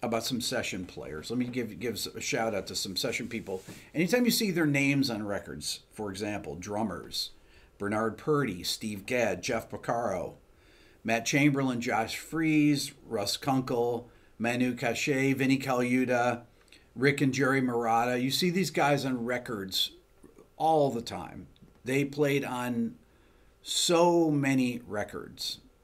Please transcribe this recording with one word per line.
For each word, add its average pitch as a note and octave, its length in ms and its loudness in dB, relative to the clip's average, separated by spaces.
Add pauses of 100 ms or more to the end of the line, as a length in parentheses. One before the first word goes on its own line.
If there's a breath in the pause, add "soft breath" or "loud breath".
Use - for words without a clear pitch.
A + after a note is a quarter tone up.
about A2+ 240 -2
some A#2 160 -2
session A2 440 -4
players. D2+ 440 -10
Let A#2+ 100 -2
me B2 60 0
give, A#2+ 340 -6
give A2+ 340 -4
a A2+ 60 -10
shout A2+ 340 -2
out F#2+ 140 -4
to F#2+ 80 -8
some F#2 220 -4
session A#2+ 320 -4
people. F#2+ 340 -8 (320 loud breath)
Anytime A3+ 300 2
you A3+ 60 4
see A3 200 0
their E3+ 140 2
names C#3 440 4
on G#2+ 160 -4
records, D#2+ 540 -6 (140)
for G#2 180 -6
example, F#2+ 440 -6
drummers, F#2 760 -4 (480 soft breath)
Bernard G#2+ 400 -2
Purdie, B2 460 -2
Steve G#2 420 -6
Gadd, A2 360 0
Jeff A2+ 280 -4
Porcaro, G#2+ 640 -4 (720 soft breath)
Matt A2+ 200 0
Chamberlain, C3+ 540 2
Josh A2+ 380 -2
Freese, D3+ 760 2 (160)
Russ G2+ 300 -2
Kunkel, B2 720 0 (280 loud breath)
Manu B2 380 2
Katché, C3 580 2
Vinnie C3 240 4
Colaiuta, B2 840 2 (560 soft breath)
Rick C#3 240 4
and C3+ 120 4
Jerry C3+ 280 2
Marotta. A#2+ 600 2
You C3 100 0
see F3+ 180 2
these E3+ 220 0
guys C#3+ 340 2
on B2+ 180 -2
records A2+ 680 -2 (640)
all D3+ 340 4
the A2+ 100 -4
time. - 460 -10 (380)
They C3+ 180 2
played C#3+ 400 2
on B2 520 -2 (680 soft breath)
so E3+ 680 4
many C3+ 560 2
records. - 760 -8 (240)